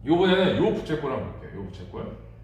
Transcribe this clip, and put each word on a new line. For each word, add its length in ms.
요번에는 520
요 180
부채꼴 360
한번 220
볼게요. 260
요 60
부채꼴. 520